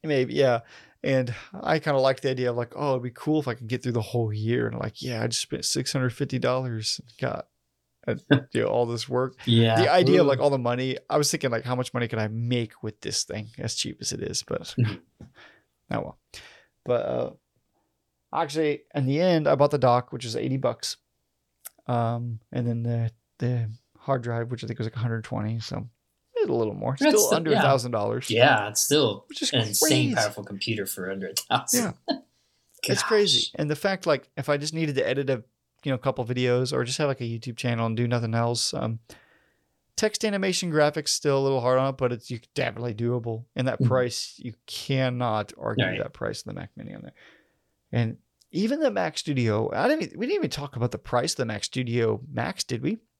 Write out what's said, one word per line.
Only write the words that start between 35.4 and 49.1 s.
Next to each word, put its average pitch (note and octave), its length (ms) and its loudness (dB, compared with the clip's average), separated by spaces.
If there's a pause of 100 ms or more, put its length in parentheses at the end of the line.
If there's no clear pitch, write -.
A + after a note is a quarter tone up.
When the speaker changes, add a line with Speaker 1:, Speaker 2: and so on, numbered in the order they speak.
Speaker 2:
you C#3+ 80 -2
know, C3 60 0
couple C3 260 -2
videos B2 480 2
or B2+ 120 0
just B2 160 -4
have, D3+ 80 2
like, C3+ 140 -2
a - 20 -6
YouTube A#2 340 -6
channel A#2 300 0
and A2+ 100 -2
do A#2+ 100 0
nothing A#2 280 0
else, A#2 400 0
um, A2+ 240 -4 (960)
text - 280 0
animation F#3+ 480 0
graphics D3+ 380 4
still C#3 300 2
a - 20 2
little C3+ 200 2
hard B2+ 180 4
on C3+ 100 2
it, C3 80 -6
but B2 140 0
it's, A#2 180 -8
you, A#2+ 100 -6 (140)
definitely A#2+ 400 -2
doable. A#2 520 -2 (100)
And B2+ 120 0
that B2 120 -2
Speaker 1:
Mm-hmm. B2+ 80 4
Speaker 2:
price, B2 500 0
you A#2 160 -12 (140)
cannot B2 920 -2
argue A2 260 0
Speaker 1:
Right. F#2 140 0
Speaker 2:
that - 160 -6
price - 280 -6
of - 40 -14
the G1+ 80 -10
Mac - 220 -10
Mini - 180 -14
on G#1 80 -16
there. - 120 -18 (800)
And A#2 260 0 (340)
even A3+ 300 0
the C4+ 100 2
Mac F#3 260 -2